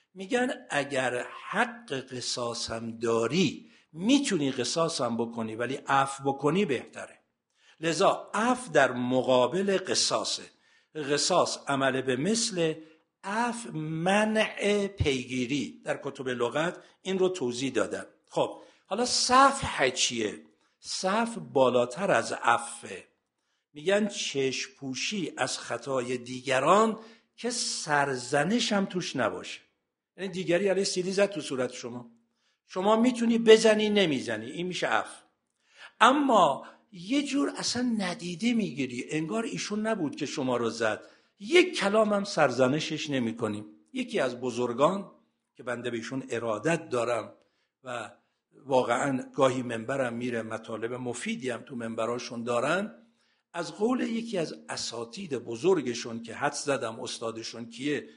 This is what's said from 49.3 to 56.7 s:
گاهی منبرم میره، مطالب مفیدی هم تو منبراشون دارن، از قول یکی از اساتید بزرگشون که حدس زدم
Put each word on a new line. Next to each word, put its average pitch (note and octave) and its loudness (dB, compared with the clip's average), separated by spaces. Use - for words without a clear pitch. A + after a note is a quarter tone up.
گاهی C3 2
منبرم A#2+ -4
میره، A#2 -4
مطالب A2 -8
مفیدی A#2+ -6
هم A2+ -6
تو C3 -12
منبراشون A#2 -4
دارن، C#3 0
از E3+ -6
قول A#3 0
یکی A3+ -4
از D#3 -4
اساتید C3 -8
بزرگشون A#2+ -2
که A2 -12
حدس C#3+ -4
زدم B2 -4